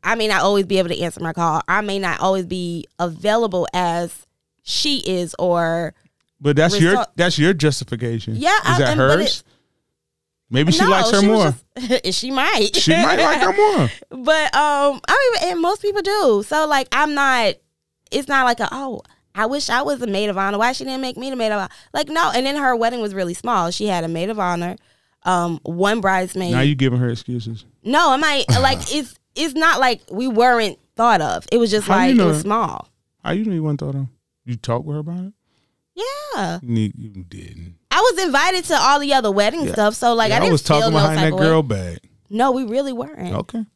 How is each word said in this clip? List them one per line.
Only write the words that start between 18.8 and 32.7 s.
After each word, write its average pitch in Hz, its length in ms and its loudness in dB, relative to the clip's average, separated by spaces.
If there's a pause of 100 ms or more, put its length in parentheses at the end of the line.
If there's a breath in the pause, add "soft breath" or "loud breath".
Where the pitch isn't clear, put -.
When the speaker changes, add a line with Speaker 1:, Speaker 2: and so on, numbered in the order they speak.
Speaker 1:
I 214 120 -2
wish 277 240 -4
I 240 120 2
was 285 200 -2
a 240 40 -4
maid 202 220 -2
of 190 100 -4
honor. 202 200 -2
Why 233 140 2
she 262 120 -8
didn't 262 160 -6
make 254 160 -8
me 262 140 -8
the 262 60 -8
maid 220 160 -2
of 208 80 -2
honor?" 190 100 -8 (240 loud breath)
Like, 302 140 -2
no. 320 260 0
And 254 100 0
then 277 120 -2
her 269 200 2
wedding 233 240 0
was 208 140 -4
really 180 200 -4
small. 190 360 -2
She 208 160 -4
had 180 180 -2
a 165 40 -4
maid 165 200 -4
of 220 100 -6
honor, 180 380 -2 (460)
um, 175 400 0
one 196 400 0
bridesmaid. 185 500 -2
Speaker 2:
Now 127 80 2
you 143 140 2
giving 131 240 0
her 123 100 0
excuses. 117 560 -8 (180)
Speaker 1:
No, 294 300 2
I'm 269 80 2
like, 294 300 0
Speaker 2:
<laughs> 240 100 4
Speaker 1:
like, 262 180 2 (160)
it's, 294 200 -6 (200)
it's 285 200 -4
not 320 260 2
like 254 300 0
we 233 180 -4
weren't 226 500 2 (180)
thought 208 260 2
of. 101 280 -4
It 226 60 2
was 233 140 4
just 208 180 0
Speaker 2:
How 190 160 4
you 262 40 4
Speaker 1:
like, 262 100 6
Speaker 2:
know 190 60 6
Speaker 1:
it - 40 4
was 156 100 2
Speaker 2:
that? 156 40 -4
Speaker 1:
small. 202 460 -2 (360)